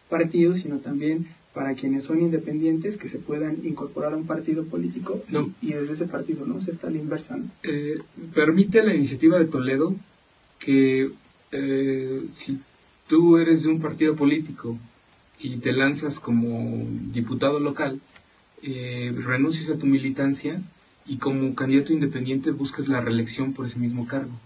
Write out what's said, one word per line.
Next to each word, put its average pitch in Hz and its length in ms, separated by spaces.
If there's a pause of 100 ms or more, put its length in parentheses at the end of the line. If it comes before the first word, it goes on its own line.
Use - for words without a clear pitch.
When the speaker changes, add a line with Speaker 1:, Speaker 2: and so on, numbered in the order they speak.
Speaker 1:
partidos, 170 500
sino 147 200
también 151 480 (260)
para 135 200
quienes 135 320
son 160 160
independientes 160 760
que 165 140
se - 80
puedan 151 480
incorporar 147 480
a - 20
un 160 100
partido 160 380
político 175 640
Speaker 2:
No. 147 200 (120)
Speaker 1:
y, 156 100
y - 20
desde 147 200
ese 165 120
partido, 143 400
¿no? - 160
Se 185 100
está 170 160
a 165 40
la 156 60
inversa, 151 380
¿no? - 100 (180)
Speaker 2:
Eh, 147 360 (340)
permite 180 500
la 208 100
iniciativa 147 440
de 165 80
Toledo 139 480 (680)
que, 135 520 (400)
eh, 135 680 (100)
si 139 280 (480)
tú 165 300
eres 160 260
de 156 60
un 160 120
partido 151 340
político 139 640 (600)
y 127 180
te 123 160
lanzas 143 480
como 117 680 (240)
diputado 131 480
local, 143 400 (640)
eh, 123 540
renuncias 139 540
a 143 60
tu 143 100
militancia 139 760 (440)
y 131 120
como 135 380
candidato 135 360
independiente 135 600
buscas 139 360
la 127 140
reelección 117 500
por 135 140
ese 117 140
mismo 120 280
cargo, 123 380